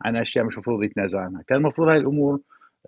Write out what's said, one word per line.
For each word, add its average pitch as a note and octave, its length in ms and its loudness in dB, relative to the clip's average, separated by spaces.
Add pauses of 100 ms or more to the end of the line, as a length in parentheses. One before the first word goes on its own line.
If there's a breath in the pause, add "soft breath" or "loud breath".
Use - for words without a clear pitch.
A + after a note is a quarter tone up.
عن A2+ 160 -2
أشياء A#2 280 0
مش A#2 120 -6
مفروض G#2+ 260 -2
يتنازل G2 360 -2
عنها. F#2 280 -8
كان C3 100 2
المفروض D#3 320 2
هاي D#3 80 6
الأمور، C#3+ 420 2 (480 soft breath)